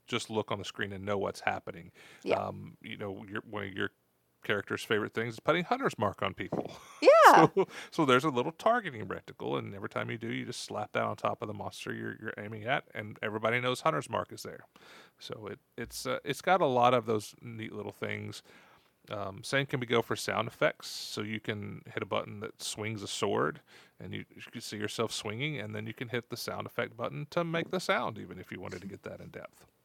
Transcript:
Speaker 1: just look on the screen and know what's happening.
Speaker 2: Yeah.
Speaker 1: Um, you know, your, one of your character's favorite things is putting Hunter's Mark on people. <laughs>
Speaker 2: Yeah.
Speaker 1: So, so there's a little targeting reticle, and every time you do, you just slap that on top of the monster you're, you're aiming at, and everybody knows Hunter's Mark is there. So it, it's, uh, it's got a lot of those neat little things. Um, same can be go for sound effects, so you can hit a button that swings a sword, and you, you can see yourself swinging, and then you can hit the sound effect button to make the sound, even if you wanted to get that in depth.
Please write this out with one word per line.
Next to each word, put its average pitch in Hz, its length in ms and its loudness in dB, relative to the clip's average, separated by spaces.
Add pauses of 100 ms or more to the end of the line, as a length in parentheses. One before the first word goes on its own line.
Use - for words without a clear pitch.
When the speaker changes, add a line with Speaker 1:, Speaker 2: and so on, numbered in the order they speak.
Speaker 1:
just - 240 -2
look 110 220 0
on 107 80 -2
the 92 60 -8
screen 101 260 -6
and 95 140 -8
know 101 120 0
what's 95 220 -2
happening. 92 520 -4 (320)
Speaker 2:
Yeah. 95 240 2
Speaker 1:
Um, 101 340 -10
you 107 160 -10
know, 104 320 -6
your, 104 200 -6
one 104 140 -4
of 98 100 -8
your 98 180 -2 (520)
character's 104 400 0
favorite 107 300 2
things 113 220 -2
is - 40 -16
putting 165 240 2
Hunter's 247 340 0
Mark 104 240 2
on 98 120 0
people. - 380 -4 (100)
<laughs> - 0 - (200)
Speaker 2:
Yeah. 392 540 12
Speaker 1:
So, 190 120 4 (240)
so 160 140 4
there's 127 180 8
a 156 60 4
little 135 240 0
targeting 185 520 0
reticle, 101 540 -4
and 110 160 -8
every 104 140 -8
time 117 200 -4
you 120 80 -4
do, 113 140 -6
you 127 140 -4
just 113 180 -8
slap 104 300 -6
that 117 100 2
on 107 140 -2
top 104 240 -2
of 107 80 -6
the 107 40 -6
monster - 400 -8
you're, 113 280 -6
you're 110 160 -8
aiming 107 260 -10
at, 131 220 0 (100)
and 107 260 -8
everybody 110 380 2
knows 127 220 -2
Hunter's 151 280 0
Mark 98 220 -2
is - 120 -12
there. - 180 -12 (580)
So 113 320 -10
it, - 80 -10 (180)
it's, - 280 -8
uh, 127 180 -2
it's - 180 -4
got 185 200 4
a 170 40 4
lot 123 280 6
of 117 120 4
those 110 360 -2
neat 113 320 -10
little 104 180 -8
things. 104 520 -8 (680)
Um, 101 320 -8
same 139 220 0
can 135 160 -4
be 120 40 -6
go 117 160 4
for 110 140 -2
sound 104 320 0
effects, - 400 0
so - 340 -8
you 107 200 -6
can 104 400 -6 (120)
hit 110 80 -2
a 107 40 -6
button 107 340 -2
that 107 240 -10
swings 107 400 -4
a 101 40 -6
sword, 113 520 0 (400)
and 104 140 -10
you, 101 100 -6 (100)
you - 160 -18
can 117 120 -12
see - 160 -8
yourself 104 340 0
swinging, 123 480 -4
and 107 160 -6
then 107 100 -4
you 113 80 -8
can 127 140 -8
hit 117 220 -4
the 120 80 -8
sound 98 280 -6
effect 110 300 -4
button 139 360 -6
to 175 120 0
make 165 280 -2
the 185 100 -2
sound, 196 360 0
even 98 220 -12
if - 140 -12
you 92 80 -8
wanted 95 200 -8
to 95 60 -10
get 95 160 -14
that 95 160 -10
in 92 80 -14
depth. - 380 -16 (200)